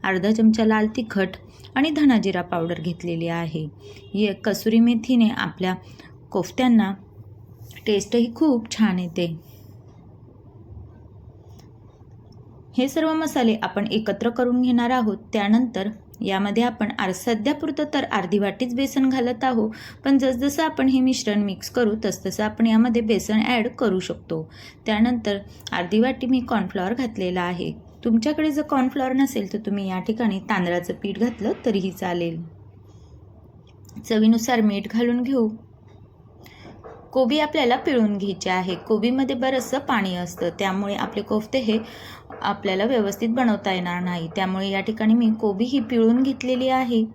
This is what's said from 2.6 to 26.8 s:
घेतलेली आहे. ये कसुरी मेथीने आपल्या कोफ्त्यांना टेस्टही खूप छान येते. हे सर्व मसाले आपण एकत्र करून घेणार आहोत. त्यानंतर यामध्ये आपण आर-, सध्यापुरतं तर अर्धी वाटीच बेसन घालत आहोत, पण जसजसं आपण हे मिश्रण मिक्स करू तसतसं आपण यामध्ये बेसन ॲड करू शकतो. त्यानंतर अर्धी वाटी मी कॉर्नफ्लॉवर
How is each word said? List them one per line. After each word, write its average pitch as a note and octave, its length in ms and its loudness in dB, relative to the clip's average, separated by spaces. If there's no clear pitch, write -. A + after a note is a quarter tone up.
घेतलेली E3+ 480 -4
आहे. E3 380 -4
ये G3+ 180 2
कसुरी A3+ 480 2
मेथीने A#3 480 4
आपल्या F#3 460 -2
कोफ्त्यांना G3+ 640 2
टेस्टही A#3 480 0
खूप B3 440 0
छान G3 200 4
येते. E3+ 560 -6
हे C4 100 2
सर्व D#4+ 260 0
मसाले C#4 480 2
आपण G#3 280 -2
एकत्र A3 400 -2
करून B3 320 0
घेणार A#3+ 280 2
आहोत. A3+ 260 2
त्यानंतर G#3 560 2
यामध्ये G3+ 420 0
आपण A3+ 260 0
आर-, F#3+ 140 0
सध्यापुरतं C#4+ 720 -2
तर C#4 100 0
अर्धी G3 340 0
वाटीच G3+ 360 -2
बेसन C4+ 340 0
घालत B3+ 360 0
आहोत, A3+ 260 2
पण C#4 140 6
जसजसं C4+ 440 0
आपण D#4 260 0
हे C4 120 4
मिश्रण A#3+ 420 2
मिक्स G3 280 -4
करू A3 240 2
तसतसं G3 400 -4
आपण G#3+ 220 2
यामध्ये A3+ 360 4
बेसन G#3+ 440 2
ॲड A3+ 220 0
करू G3+ 320 0
शकतो. - 520 -8
त्यानंतर A3 520 2
अर्धी F3+ 280 0
वाटी C4 260 0
मी B3+ 140 2
कॉर्नफ्लॉवर G3 540 -2